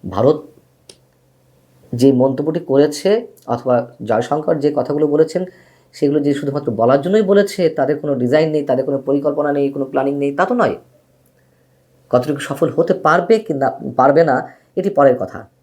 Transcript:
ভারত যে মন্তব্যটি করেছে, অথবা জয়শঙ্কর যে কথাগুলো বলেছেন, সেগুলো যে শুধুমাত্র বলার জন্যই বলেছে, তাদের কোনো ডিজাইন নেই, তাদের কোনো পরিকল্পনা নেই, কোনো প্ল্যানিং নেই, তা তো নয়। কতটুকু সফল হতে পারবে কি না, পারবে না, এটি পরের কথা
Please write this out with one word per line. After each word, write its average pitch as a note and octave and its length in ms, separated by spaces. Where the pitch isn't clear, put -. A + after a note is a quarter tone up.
ভারত A#2+ 340
যে B2+ 180
মন্তব্যটি C3+ 480
করেছে, D3+ 680
অথবা A#2+ 400
জয়শঙ্কর A#2+ 560
যে D3 160
কথাগুলো C#3+ 320
বলেছেন, D#3 380
সেগুলো D3 260
যে C#3+ 140
শুধুমাত্র C#3+ 380
বলার A#2 300
জন্যই F#3+ 200
বলেছে, G3+ 480
তাদের D3 300
কোনো D3 160
ডিজাইন C#3 340
নেই, D3+ 160
তাদের C3 200
কোনো C#3 120
পরিকল্পনা C#3+ 540
নেই, C#3+ 180
কোনো C#3 160
প্ল্যানিং C#3 320
নেই, C#3+ 180
তা F3 100
তো B3 100
নয়। F#3 200
কতটুকু C#3 300
সফল C#3+ 300
হতে - 240
পারবে F3 460
কি G#3+ 140
না, C3+ 180
পারবে C#3+ 280
না, C#3+ 280
এটি F#3 140
পরের C#3 280
কথা - 320